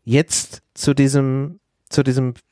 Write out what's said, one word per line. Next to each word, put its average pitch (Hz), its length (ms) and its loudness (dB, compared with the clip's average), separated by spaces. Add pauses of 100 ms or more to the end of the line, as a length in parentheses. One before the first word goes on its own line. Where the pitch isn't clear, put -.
jetzt - 600 -2 (100)
zu - 220 0
diesem, 135 640 0 (300)
zu - 120 0
diesem 127 320 0 (180)